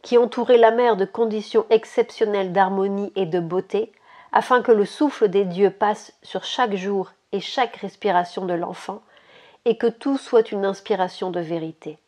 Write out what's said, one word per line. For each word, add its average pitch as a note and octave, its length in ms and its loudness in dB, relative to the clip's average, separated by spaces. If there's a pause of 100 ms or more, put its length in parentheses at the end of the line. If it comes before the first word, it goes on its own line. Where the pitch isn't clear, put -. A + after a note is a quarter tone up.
qui A#3+ 160 2
entouraient A#3+ 400 4
la A3+ 120 8
mère A#3 260 2
de F#3+ 80 0
conditions A3 680 -2
exceptionnelles G#3+ 800 0
d'harmonie G3 640 0
et F#3+ 100 -2
de F3 140 -2
beauté, F#3+ 520 -4 (400)
afin A#3+ 300 2
que B3 100 4
le G#3 120 4
souffle B3+ 440 0
des G3 160 0
dieux F#3 260 2
passe G#3 420 -4 (100)
sur - 220 -10
chaque A#3 300 -2
jour F#3+ 380 -4 (200)
et G3+ 80 -4
chaque - 360 -4
respiration F#3 680 -2
de F3 100 -4
l'enfant, F3+ 480 -8 (600)
et A#3 120 2
que A#3+ 100 -2
tout C4+ 320 -2
soit A3 340 2
une G3 120 -4
inspiration F#3+ 680 -4
de F3 100 -4
vérité. D#3+ 680 -8